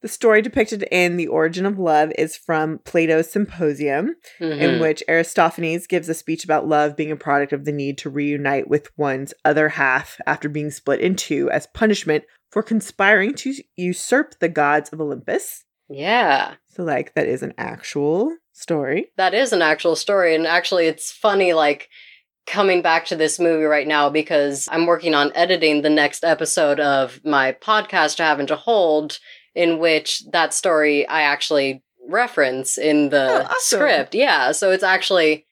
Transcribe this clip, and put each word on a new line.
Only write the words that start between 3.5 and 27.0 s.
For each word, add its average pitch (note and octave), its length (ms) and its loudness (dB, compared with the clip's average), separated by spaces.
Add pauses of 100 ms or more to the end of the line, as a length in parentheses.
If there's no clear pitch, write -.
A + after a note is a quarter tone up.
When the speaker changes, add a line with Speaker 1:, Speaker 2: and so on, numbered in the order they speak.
Speaker 1:
in E3 100 -4
Speaker 2:
Mm-hmm. E3 300 0
Speaker 1:
which D#3 280 0
Aristophanes E3 800 0
gives E3+ 200 -2
a D#3+ 60 -2
speech D#3+ 300 -8
about D#3 240 0
love D3 280 2
being D3+ 140 -4
a D3+ 60 -6
product C#3+ 360 0
of C#3 120 -6
the D3 80 -4
need C#3 260 -4
to D3+ 120 -8
reunite C#3+ 580 -2
with D3 280 0
one's C#3 380 -4 (100)
other D3+ 260 4
half C#3 560 -2
after D3 220 -2
being D3+ 220 -6
split - 300 -2
in F#3 160 0
two C#3 340 -2
as - 180 -2
punishment G3 560 0 (260)
for G#3+ 120 -2
conspiring G#3 720 0
to C4+ 200 -8 (220)
usurp F3+ 640 -2
the E3+ 100 0
gods D3+ 440 0
of D#3 80 -12
Olympus. D3 640 -6 (240)
Speaker 2:
Yeah. D3+ 680 0 (200)
Speaker 1:
So, F3+ 100 -8
like, C#3+ 300 -4
that D#3 120 0
is C3 160 -2
an C#3+ 160 -10
actual D3 800 -2 (160)
story. D3 540 -4 (100)
Speaker 2:
That F#3 180 0
is A#3+ 180 0
an F3+ 100 2
actual D#3 340 2
story, F3+ 380 2
and D#3+ 120 0
actually, F3 400 2
it's D#3+ 240 -4
funny, G3 440 0
like, D3 340 0 (580)
coming F#3+ 360 2
back E3 240 2
to F3 100 -4
this D#3 240 0
movie E3 240 2
right D3+ 220 2
now D3 220 2
because D3 640 -2
I'm E3 140 0
working E3 280 0
on C#3+ 200 2
editing D#3+ 480 2
the D3+ 80 2
next D3+ 340 0
episode D#3 560 0
of C#3 440 0